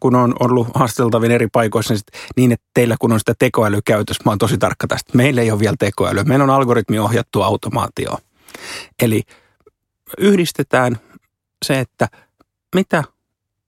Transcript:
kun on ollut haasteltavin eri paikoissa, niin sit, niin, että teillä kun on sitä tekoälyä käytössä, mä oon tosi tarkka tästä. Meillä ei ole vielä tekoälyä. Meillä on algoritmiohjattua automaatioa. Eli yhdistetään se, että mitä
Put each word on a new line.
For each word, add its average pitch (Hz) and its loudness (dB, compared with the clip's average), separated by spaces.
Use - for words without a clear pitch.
kun 127 2
on 123 2
ollut 123 0
haasteltavin 117 0
eri 120 2
paikoissa, 110 0
niin 101 -2
sit, - -10
niin, 127 4
että - -6
teillä 120 2
kun 117 2
on 110 2
sitä 113 -2
tekoälyä 104 0
käytössä, 104 -2
mä 120 2
oon 101 -2
tosi 117 0
tarkka - -2
tästä. - -6
Meillä 123 2
ei 113 0
ole 107 0
vielä 104 0
tekoälyä. 101 -2
Meillä 139 2
on 135 2
algoritmiohjattua 110 0
automaatioa. - -4
Eli 110 2
yhdistetään 147 2
se, 135 0
että - -4
mitä 180 0